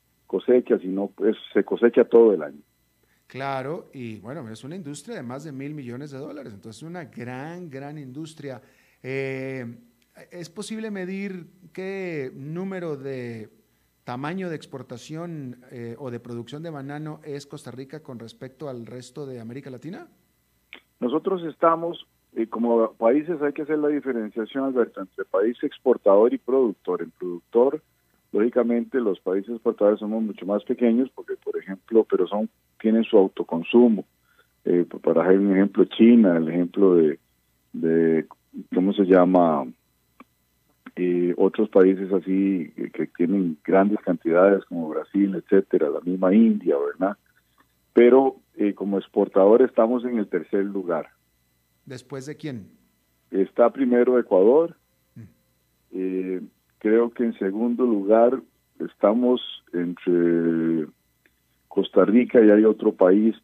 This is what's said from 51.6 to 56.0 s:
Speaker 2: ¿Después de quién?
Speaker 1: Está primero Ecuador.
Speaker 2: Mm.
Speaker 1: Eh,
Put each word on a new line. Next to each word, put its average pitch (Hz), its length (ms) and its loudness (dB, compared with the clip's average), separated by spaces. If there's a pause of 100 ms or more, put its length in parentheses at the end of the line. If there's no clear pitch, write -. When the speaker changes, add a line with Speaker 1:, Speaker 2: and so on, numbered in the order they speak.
Speaker 2:
¿Después 131 400 -16
de 147 100 -14
quién? 127 300 -12 (640)
Speaker 1:
Está 98 400 2
primero 123 480 2
Ecuador. 120 580 4 (380)
Speaker 2:
Mm. 117 60 -20 (720)
Speaker 1:
Eh, 92 480 -6 (380)